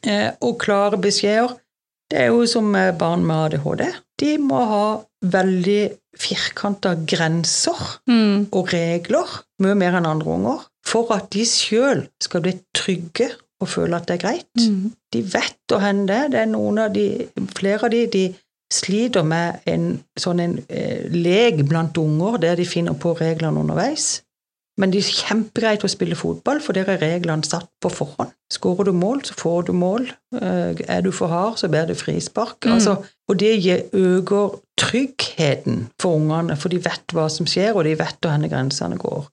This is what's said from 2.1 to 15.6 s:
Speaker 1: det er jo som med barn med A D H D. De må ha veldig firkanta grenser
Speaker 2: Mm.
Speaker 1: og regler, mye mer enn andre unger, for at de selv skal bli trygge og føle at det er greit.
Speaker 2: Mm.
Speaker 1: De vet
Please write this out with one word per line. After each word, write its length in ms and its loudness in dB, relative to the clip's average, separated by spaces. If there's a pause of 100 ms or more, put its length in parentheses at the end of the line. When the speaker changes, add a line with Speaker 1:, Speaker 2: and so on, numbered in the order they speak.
Speaker 1:
det 80 0
er 80 6
jo 180 4
som 260 2
med 280 2
barn 260 2
med 100 2
A 140 2
D 80 -2
H 180 -2
D. 80 -2 (360)
De 180 2
må 300 0
ha 340 0 (240)
veldig 680 2 (260)
firkanta 800 -4 (100)
grenser 1000 0
Speaker 2:
Mm. 440 4
Speaker 1:
og 220 0
regler, 540 0 (320)
mye 160 4
mer 220 4
enn 80 2
andre 220 0
unger, 380 -2 (200)
for 280 2
at 180 -4
de 140 0
selv 600 0 (140)
skal 200 -4
bli 120 -2 (200)
trygge 560 -2 (320)
og 60 -4
føle 280 -2
at 120 -6
det 80 -2
er 120 -4
greit. 200 -4 (100)
Speaker 2:
Mm. 340 2 (200)
Speaker 1:
De 100 -2
vet 340 -4 (120)